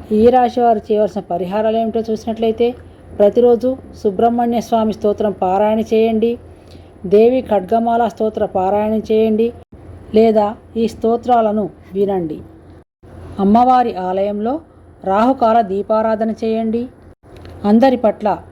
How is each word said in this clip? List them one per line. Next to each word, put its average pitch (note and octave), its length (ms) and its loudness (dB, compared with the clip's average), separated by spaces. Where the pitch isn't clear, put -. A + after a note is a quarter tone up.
ఈ G#3+ 180 2
రాశి B3 320 2
వారు A3+ 200 2
చేయవలసిన G#3 300 0
పరిహారాలు G3 560 -4
ఏమిటో A3+ 220 -2
చూసినట్లయితే, A3 680 -2
ప్రతిరోజు A#3+ 580 2
సుబ్రహ్మణ్య A#3 580 0
స్వామి A3 320 -2
స్తోత్రం G#3 380 -2
పారాయణ G3+ 480 0
చేయండి. A3 520 0
దేవి A3+ 360 4
ఖడ్గమాల A3+ 680 0
స్తోత్ర G#3+ 380 -4
పారాయణం G3+ 560 -2
చేయండి, A3 360 2
లేదా G#3+ 320 4
ఈ A3+ 100 0
స్తోత్రాలను A3+ 840 0
వినండి. F#3 440 -2
అమ్మవారి A#3 560 2
ఆలయంలో G3+ 580 -4
రాహుకాల A3+ 580 2
దీపారాధన A3 680 -2
చేయండి. A3+ 560 -4
అందరి A#3 320 4
పట్ల G#3+ 400 -2